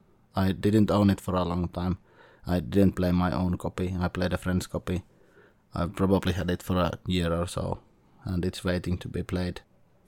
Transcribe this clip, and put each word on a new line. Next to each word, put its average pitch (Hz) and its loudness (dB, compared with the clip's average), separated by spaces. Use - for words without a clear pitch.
I 95 2
didn't 104 4
own 101 6
it 95 2
for 92 -2
a 90 2
long 87 -2
time. 90 -4
I 90 0
didn't 90 4
play 90 2
my 90 2
own 90 0
copy. 92 -4
I 87 0
played 90 -2
a 90 0
friend's 90 -2
copy. 87 -6
I 87 -2
probably 95 2
had 87 -2
it 90 -2
for 92 -2
a 85 0
year 87 0
or 85 -2
so, - -6
and 90 -2
it's 92 -4
waiting 90 -2
to - -10
be 90 -4
played. 90 -4